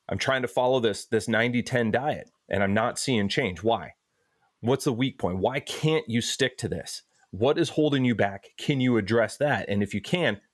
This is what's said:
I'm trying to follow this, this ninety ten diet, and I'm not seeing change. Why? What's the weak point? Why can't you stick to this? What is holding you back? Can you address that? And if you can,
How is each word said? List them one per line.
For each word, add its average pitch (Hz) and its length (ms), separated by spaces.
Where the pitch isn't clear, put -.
I'm 98 100
trying 131 240
to 120 60
follow 127 300
this, 110 280
this 110 200
ninety 117 360
ten 120 280
diet, 120 400
and 98 140
I'm 98 120
not 110 240
seeing 107 300
change. 92 340
Why? 104 320
What's 123 240
the 139 80
weak 123 260
point? 92 200
Why 120 200
can't - 500
you 113 120
stick - 380
to 107 100
this? - 340
What 127 280
is 165 120
holding 143 340
you 120 100
back? 98 420
Can 143 240
you 127 160
address 107 420
that? 135 300
And 101 140
if 101 120
you 104 60
can, 143 400